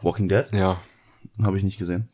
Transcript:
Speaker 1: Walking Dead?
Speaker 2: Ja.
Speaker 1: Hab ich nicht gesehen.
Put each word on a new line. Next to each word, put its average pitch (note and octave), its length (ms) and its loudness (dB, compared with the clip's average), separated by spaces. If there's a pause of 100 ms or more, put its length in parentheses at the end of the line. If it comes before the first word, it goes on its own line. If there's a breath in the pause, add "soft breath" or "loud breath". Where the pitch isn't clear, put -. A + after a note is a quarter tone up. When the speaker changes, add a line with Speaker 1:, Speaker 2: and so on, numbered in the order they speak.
Speaker 1:
Walking F#2 260 0
Dead? G2 240 2
Speaker 2:
Ja. F#2 300 2 (600 loud breath)
Speaker 1:
Hab G2+ 100 2
ich G2 80 -2
nicht G2 160 -2
gesehen. F2+ 360 -4